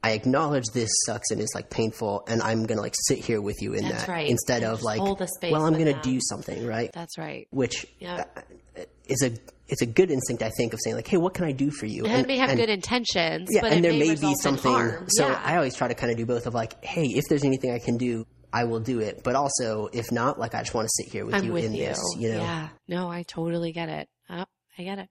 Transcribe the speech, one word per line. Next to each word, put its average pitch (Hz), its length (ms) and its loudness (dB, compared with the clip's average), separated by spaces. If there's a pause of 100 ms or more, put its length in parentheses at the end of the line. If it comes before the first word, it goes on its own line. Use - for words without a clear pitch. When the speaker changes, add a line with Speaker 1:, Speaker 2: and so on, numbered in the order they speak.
Speaker 1:
"I 113 100 4
acknowledge 135 520 2 (100)
this 113 160 0 (160)
sucks 110 240 -4
and 107 100 -2
is, 107 140 -2
like, - 160 -8
painful, 202 560 0
and 113 160 0
I'm 113 220 2
gonna, 110 160 0
like, 110 220 -4
sit - 160 2
here 113 220 0
with 101 220 -4
you 104 120 -4
in 104 100 -2
Speaker 2:
That's 110 220 -2
Speaker 1:
that," - 40 -6
Speaker 2:
right. - 180 -2
Speaker 1:
instead 120 360 2
Speaker 2:
And 110 80 0
Speaker 1:
of, 110 60 -2
Speaker 2:
just 113 60 -8
Speaker 1:
like, 110 140 0
Speaker 2:
hold 196 220 0
the 180 80 -2
space 170 240 -2
Speaker 1:
"Well, 156 120 4
I'm 160 100 6
Speaker 2:
with 160 80 2
Speaker 1:
gonna 151 100 4
Speaker 2:
them. 135 100 -2
Speaker 1:
do 131 180 0
something," - 460 -6
right? 113 260 -2
Speaker 2:
That's 170 240 -12
right. 151 340 -10
Speaker 1:
Which, - 360 -2 (140)
Speaker 2:
Yeah. 180 240 -6 (120)
Speaker 1:
uh, - 40 -12 (680)
is 131 160 0
a, 123 100 2 (360)
it's - 140 0
a 131 40 2
good 180 240 4
instinct, 131 320 0
I 110 80 0
think, 117 220 0
of - 100 -6
saying, - 140 0
like, - 100 -6
"Hey, 196 120 4
what 180 160 2
can 180 100 -2
I 151 80 0
do 135 180 0
for 143 160 -8
you?" - 180 -4
Speaker 2:
And 214 80 2
it 254 60 4
Speaker 1:
And, 254 80 2
Speaker 2:
may 269 120 0
have 262 120 4
Speaker 1:
and - 80 4
Speaker 2:
good 233 100 4
intentions, 185 840 0
Speaker 1:
yeah, 214 80 8
Speaker 2:
but 226 120 4
Speaker 1:
and 170 60 6
Speaker 2:
it 170 40 6
Speaker 1:
there 170 100 6
Speaker 2:
may 151 80 4
Speaker 1:
may 151 60 6
be 165 40 6
Speaker 2:
result 147 220 2
in - 100 0
Speaker 1:
something. 131 300 2
Speaker 2:
harm. 113 360 2
Speaker 1:
So 151 200 4
Speaker 2:
Yeah. 85 160 0
Speaker 1:
I 156 120 2
always 139 180 2
try 123 140 0
to 117 60 0
kinda 120 200 0
do 117 120 -2
both 120 200 -2
of, 117 80 -4
like, 117 300 -4
"Hey, 160 220 0
if 123 220 2
there's 143 160 4
anything 131 260 2
I 120 80 -2
can 120 180 0
do, 117 300 -2 (260)
I 117 120 2
will 113 160 0
do 117 200 -2
it. 107 220 -4
But 123 140 0
also, 117 560 0
if 117 180 -4
not, 120 280 0
like, 113 160 -4
I 113 80 -2
just - 120 -8
wanna 113 160 2
sit - 180 -2
here - 160 -6
with - 100 -4
Speaker 2:
I'm 196 100 0
Speaker 1:
you - 80 -2
Speaker 2:
with 170 120 0
Speaker 1:
in 107 100 -2
Speaker 2:
you. 135 120 -2
Speaker 1:
this," - 140 -4 (180)
you 113 140 0
know? 107 100 -2
Speaker 2:
Yeah. 160 260 -4 (200)
No, 175 220 -4
I 170 120 -6
totally 170 500 -2
get 165 160 -4
it. 151 200 -8 (200)
Oh, 185 180 -8 (320)
I 180 40 -10
get 190 160 -8
it. 190 120 -12